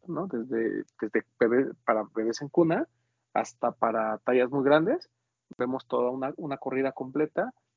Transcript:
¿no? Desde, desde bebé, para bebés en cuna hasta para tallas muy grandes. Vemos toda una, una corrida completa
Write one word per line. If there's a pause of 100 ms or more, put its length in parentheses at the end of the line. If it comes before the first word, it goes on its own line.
¿no?
Desde, (140)
desde (160)
bebé, (140)
para (120)
bebés
en
cuna (460)
hasta
para
tallas
muy
grandes. (480)
Vemos
toda
una,
una
corrida
completa (240)